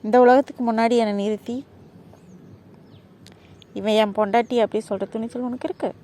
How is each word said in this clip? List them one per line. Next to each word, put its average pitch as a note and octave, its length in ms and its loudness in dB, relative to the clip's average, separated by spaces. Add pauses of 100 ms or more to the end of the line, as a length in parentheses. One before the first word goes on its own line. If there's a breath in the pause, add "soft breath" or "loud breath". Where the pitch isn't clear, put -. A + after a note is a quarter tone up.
இந்த A3 180 4
உலகத்துக்கு B3 520 4
முன்னாடி A3+ 180 0
என்னை A#3 220 2
நிறுத்தி, G#3+ 520 -4 (2000 soft breath)
"இவன் G3+ 200 -4
என் G#3+ 200 2
பொண்டாட்டி" A#3 460 0
அப்படி G#3+ 300 -2
சொல்ற G3 200 -6
துணிச்சல் A#3 340 -8
உனக்கு B3+ 260 -8
இருக்கு? - 240 -6 (120)